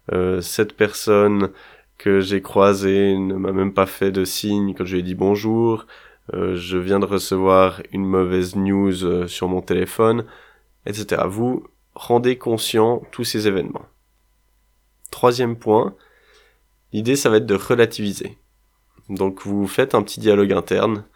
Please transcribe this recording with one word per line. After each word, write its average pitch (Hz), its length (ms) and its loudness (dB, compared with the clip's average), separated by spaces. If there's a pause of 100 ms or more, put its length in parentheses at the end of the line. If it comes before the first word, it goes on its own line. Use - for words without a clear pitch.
(120)
euh, 92 300 0
cette 104 320 -2
personne 104 800 2 (460)
que 98 220 2
j'ai 95 220 -2
croisée 98 760 2
ne 95 180 -4
m'a 95 160 -2
même 95 220 0
pas 95 120 2
fait 98 260 -2
de 95 140 0
signe 101 500 -2
quand 95 100 -6
je 92 80 -6
lui 90 60 0
ai 87 40 -2
dit 92 120 -6
bonjour, 110 720 0 (460)
euh, 92 220 -2
je 90 220 -4
viens 95 220 2
de 98 60 2
recevoir 95 760 2 (100)
une 98 140 -4
mauvaise 92 500 0
news, 98 480 0
euh, 87 240 -2
sur 90 200 -6
mon 92 140 -2
téléphone, 113 640 0 (600)
et 110 80 -8
cetera. 101 340 -2
Vous 117 400 -4 (280)
rendez 123 420 0
conscient 113 640 0 (100)
tous 123 120 -8
ces 110 240 -2
événements. - 380 -2 (1200)
Troisième 123 460 0
point, 117 400 0 (1000)
l'idée 110 220 0
ça 139 140 0
va 110 80 6
être 110 80 4
de 101 100 2
relativiser. 110 840 -2 (720)
Donc 95 360 -4
vous 101 220 -2
faites - 280 0
un 107 80 4
petit - 160 -10
dialogue 101 320 4
interne, 101 540 0 (100)